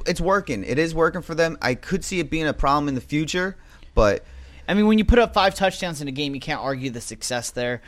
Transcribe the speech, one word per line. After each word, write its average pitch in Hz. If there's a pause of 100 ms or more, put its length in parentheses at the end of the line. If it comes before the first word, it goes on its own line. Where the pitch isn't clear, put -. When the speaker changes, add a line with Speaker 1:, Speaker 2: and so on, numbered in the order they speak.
Speaker 1:
it's 170
working. 175
It 143
is 165
working 165
for 165
them. 165
I 127
could -
see 185
it 147
being 156
a 147
problem 147
in 139
the 120
future, 180 (380)
but 107 (440)
Speaker 2:
I 175
mean, 208
when 220
you 214
put 240
up 226
five 190
touchdowns 185
in 147
a 135
game, 139
you 135
can't 147
argue 131
the 117
success -
there. 123